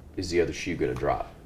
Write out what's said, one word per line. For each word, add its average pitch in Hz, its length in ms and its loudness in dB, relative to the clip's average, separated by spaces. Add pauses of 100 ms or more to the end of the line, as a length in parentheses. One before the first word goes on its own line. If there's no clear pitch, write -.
(180)
is 90 140 -4
the 85 100 6
other 78 120 2
shoe 87 220 -4
gonna 71 200 0
drop? 69 340 0 (160)